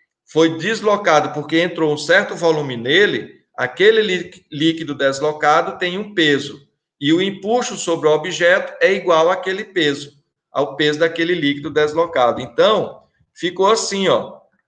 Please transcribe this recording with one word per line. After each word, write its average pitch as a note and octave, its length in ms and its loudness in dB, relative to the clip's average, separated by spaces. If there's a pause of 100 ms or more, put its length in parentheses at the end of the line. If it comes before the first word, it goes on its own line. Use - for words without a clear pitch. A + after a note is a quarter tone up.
(260)
foi E3 320 2
deslocado G3 760 0
porque D3+ 260 -2
entrou E3+ 320 0
um D3 60 -2
certo F3 380 0
volume D#3 420 0
nele, C#3+ 640 0 (180)
aquele G3+ 440 2
lí-, F#3 500 -6
líquido D#3+ 420 -2
deslocado D3+ 840 0
tem F3+ 180 -4
um G#3 160 -10
peso, D3 540 0 (340)
e C#3+ 100 0
o E3+ 100 2
empuxo G3+ 560 -4
sobre D#3 300 -2
o D3+ 40 4
objeto E3+ 680 0
é F3+ 140 4
igual F3 380 2
àquele F#3+ 320 -4
peso, D3 500 -4 (380)
ao C#3 240 -4
peso D3+ 240 0
daquele E3 340 0
líquido C#3+ 380 -2
deslocado. D3+ 720 0
Então, E3 640 0 (300)
ficou F3+ 380 0
assim, G3 360 -2
ó, A#2+ 300 0 (300)